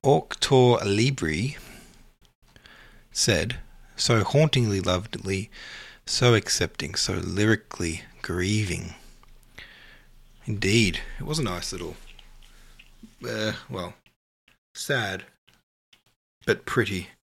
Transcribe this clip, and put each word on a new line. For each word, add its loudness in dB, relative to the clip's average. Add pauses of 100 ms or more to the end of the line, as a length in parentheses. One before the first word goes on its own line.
Auctor 4
Libri 0 (1500)
said, 0 (400)
"So 2
hauntingly 2
lovely, -2 (560)
so 4
accepting, -2
so -2
lyrically 0 (180)
grieving." -2 (1500)
Indeed, 2 (180)
it -8
was -4
a 0
nice -4
little, -10 (1300)
uh, -4 (140)
well, -10 (800)
sad, -4 (1200)
but 0
pretty -2 (160)